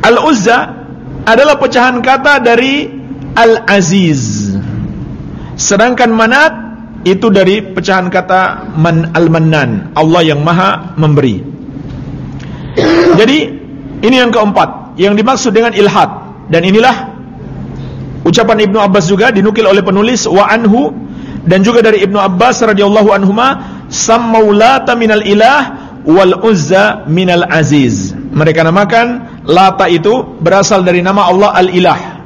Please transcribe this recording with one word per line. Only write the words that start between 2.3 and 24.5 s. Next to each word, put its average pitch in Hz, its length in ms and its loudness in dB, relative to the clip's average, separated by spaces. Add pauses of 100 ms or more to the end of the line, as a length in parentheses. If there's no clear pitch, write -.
dari 254 480 0 (480)
Al-Aziz. 170 1200 0 (1040)
Sedangkan 226 560 2
Manat 262 380 2 (500)
itu 190 240 2
dari 196 320 2
pecahan 190 480 -4
kata 185 720 -2
Man-, 165 340 0
Al-Mannan, 160 840 0
Allah 160 260 2
yang 151 220 0
Maha 180 500 -2
Memberi. 143 460 2 (1800)
Jadi, 247 220 4 (680)
ini 254 100 4
yang 247 140 2
keempat, 208 720 -2
yang 202 160 2
dimaksud 233 340 0
dengan 226 220 2
ilhad. 196 360 2 (380)
Dan 165 160 0
inilah 214 320 2 (1300)
ucapan 214 480 2
Ibnu 202 80 0
Abbas 196 320 2
juga 214 240 2
dinukil 208 320 2
oleh 196 160 2
penulis, 208 480 0
wa 190 180 2
anhu, 226 460 0 (540)
dan 190 180 4
juga 233 180 4
dari 214 220 4
Ibnu 202 160 0
Abbas 196 420 0
radhiyallahu 208 480 2
anhuma, 208 720 0 (100)
"Sammau 226 640 2